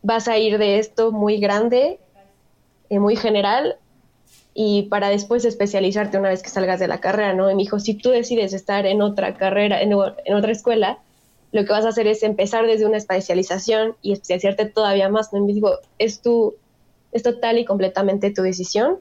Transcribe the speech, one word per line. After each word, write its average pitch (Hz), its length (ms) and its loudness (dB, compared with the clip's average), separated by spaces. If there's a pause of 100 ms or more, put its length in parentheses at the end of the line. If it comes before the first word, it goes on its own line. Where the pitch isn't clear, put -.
vas 226 260 -2
a 220 100 2
ir 214 200 2
de 208 200 4
esto 220 340 0
muy 208 260 0
grande, 233 600 2 (880)
eh, 202 100 0
muy 208 180 4
general, 214 600 0 (800)
y 208 300 0
para 202 240 -2
después 208 360 0
especializarte 202 760 0
una 196 120 0
vez 185 120 -4
que - 80 -16
salgas 185 300 -2
de 180 80 0
la - 120 -6
carrera", 202 320 0
¿no? 190 180 2
Y 190 40 0
me 196 80 0
dijo, 208 160 -2
"Si 208 160 -4
tú 247 160 0
decides 233 420 0
estar 196 340 -2
en 208 160 2
otra 202 340 -2
carrera, 196 460 0
en, 208 100 2
en 196 420 0
otra 214 180 0
escuela, 220 460 0 (540)
lo 208 120 0
que 202 80 -2
vas 214 120 2
a 226 60 2
hacer 220 180 0
es 214 140 0
empezar 214 440 0
desde 220 200 2
una 214 120 2
especialización 196 1040 -2
y 202 100 -2
especializarte 196 540 -2
todavía 202 420 2
más", 214 240 -2
¿no? 202 60 -2
Y 202 40 2
me 202 100 2
dijo, 208 180 2 (280)
"Es 214 240 -2
tu, 233 340 2 (560)
es 233 100 -2
total 233 360 0
y 233 60 0
completamente 196 680 0
tu 190 100 -2
decisión 196 580 -2